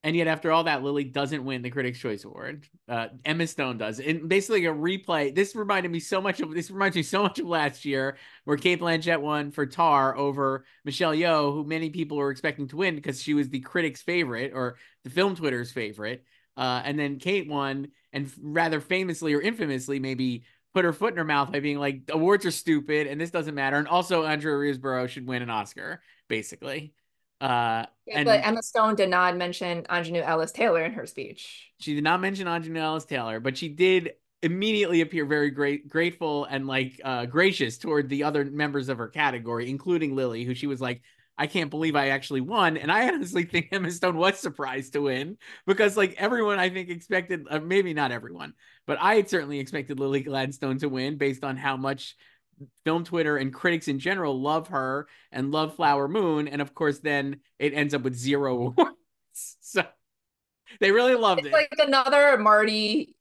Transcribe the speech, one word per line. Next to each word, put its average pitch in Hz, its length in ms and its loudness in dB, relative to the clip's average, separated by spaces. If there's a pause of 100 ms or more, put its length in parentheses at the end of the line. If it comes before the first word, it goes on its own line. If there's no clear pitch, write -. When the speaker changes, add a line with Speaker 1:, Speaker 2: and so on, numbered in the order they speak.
Speaker 1:
and 160 120 0
yet 165 120 2
after 160 240 0
all 165 140 4
that, 143 180 0
Lily 143 220 -2
doesn't 139 380 -4
win 127 200 -6
the 123 80 -6
Critics' 127 260 -2
Choice 107 260 -6
Award. 123 440 -12 (200)
Uh, 117 200 -4 (180)
Emma 160 220 0
Stone 127 320 -4
does. 110 200 -4
And 160 300 -4
basically 196 380 2
a 160 40 0
replay. 156 640 -2
This 196 220 0
reminded 196 360 -2
me 170 80 -2
so 190 220 -2
much 190 180 -2
of, 156 140 -6
this 170 160 -6
reminds 190 260 0
me 170 60 2
so 190 220 0
much - 160 0
of 311 80 -4
last 151 360 0
year 135 340 -2 (280)
where 147 120 0
Cate 175 220 2
Blanchett 165 420 0
won 147 280 -2
for 147 160 -2
Tar 135 500 4
over 135 500 -2 (200)
Michelle 156 280 0
Yeoh, 156 380 2
who 147 140 -4
many 160 240 -4
people 151 280 -6
were 139 120 0
expecting 143 380 -4
to 143 100 -12
win 180 180 0
because 143 280 -8
she 147 100 -2
was 143 160 2
the 131 120 -6
critics' 156 420 -4
favorite 135 500 -2
or 123 240 -4 (260)
the 127 60 -12
film 185 260 2
Twitter's 127 360 -4
favorite. 107 520 -8 (340)
Uh, 127 260 -2
and 143 160 -4
then 143 200 -4
Kate 185 280 -2
won 139 400 -4 (240)
and 139 140 -6
f-, 131 160 -16
rather 160 400 0
famously 175 520 -2
or 143 80 2
infamously 147 560 -2
maybe 127 460 -4 (300)
put 185 100 4
her 170 80 4
foot 208 220 -2
in 175 40 -6
her 170 60 -2
mouth 143 300 0
by 143 80 -2
being 143 180 -2
like, 139 300 -2
"Awards 180 360 4
are 170 60 0
stupid 151 560 0
and 143 140 -6
this 170 100 -6
doesn't 156 240 -4
matter." 139 220 0
And 147 100 0
also 170 380 2
Andrea 151 300 0
Riseborough 131 520 -2
should 127 180 -10
win 127 160 -4
an 120 80 -6
Oscar, 117 520 -6 (260)
basically. 139 680 -8 (460)
Uh, 117 460 0 (200)
Speaker 2:
Yeah, - 120 -4
Speaker 1:
and - 80 2
Speaker 2:
but 214 200 6
Emma 226 160 0
Stone 220 340 2
did 202 120 4
not 180 300 4
mention 175 460 -4
Aunjanue 170 380 -2
Ellis 160 300 0
Taylor 170 320 2
in 165 100 -2
her 156 120 -10
speech. - 760 -16
Speaker 1:
She 147 160 -4
did 147 80 0
not 170 160 4
mention 190 280 -2
Aunjanue 165 320 -4
Ellis 156 260 -2
Taylor, 113 340 -4
but 131 180 -2
she 165 120 -6
did 175 460 4 (260)
immediately 185 580 2
appear 160 260 0
very 147 260 2
great, 143 360 -2
grateful 160 560 -2
and, 135 240 -4
like, 131 380 -2
uh, 127 200 -2
gracious 143 520 2
toward 147 320 0
the 139 140 -2
other 147 200 2
members 143 460 -2
of 127 80 -2
her 117 100 -6
category, 120 600 -2
including 151 440 -2
Lily, 123 300 -2
who 127 120 -4
she 143 120 -6
was 135 140 -4
like, 123 220 -6 (340)
"I 147 100 -2
can't 156 220 -2
believe 156 260 -2
I 139 140 4
actually 135 320 -2
won." 170 340 2
And 147 160 -2
I 226 160 4
honestly 185 380 -2
think 170 260 -2
Emma 185 200 -2
Stone 175 260 0
was 190 200 4
surprised 135 560 -8
to 143 100 0
win 143 340 -2 (280)
because, 196 300 4
like, 190 220 2
everyone 208 420 2
I 185 100 2
think 185 200 -8
expected, 180 600 -4
uh, 151 120 0
maybe 180 320 2
not 143 180 2
everyone, 120 440 -10 (300)
but 147 140 -2
I 208 160 6
had 202 140 4
certainly 147 300 -2
expected 135 420 -6
Lily 139 180 2
Gladstone 135 600 -2
to 143 100 -2
win 135 280 -4
based 139 280 -2
on 135 100 -4
how 135 220 -2
much 135 400 -6 (680)
film 165 220 0
Twitter 156 320 0
and 135 160 -2
critics 170 340 0
in 139 120 -2
general 151 420 -2
love 156 260 0
her 139 400 -2 (240)
and 131 180 -4
love 156 280 0
Flower 143 320 4
Moon. 160 400 2
And 143 120 -4
of 139 120 -4
course, 147 260 0
then 139 400 0 (180)
it 143 160 0
ends 147 200 0
up 139 80 0
with 127 140 -2
zero 135 420 0
<laughs> 123 200 0
awards. - 840 -2
So - 220 0 (960)
they 196 100 6
really 247 240 6
loved 220 300 4
Speaker 2:
It's - 20 -6
Speaker 1:
it. - 60 0
Speaker 2:
like 302 260 4
another 277 580 6
Marty 214 840 4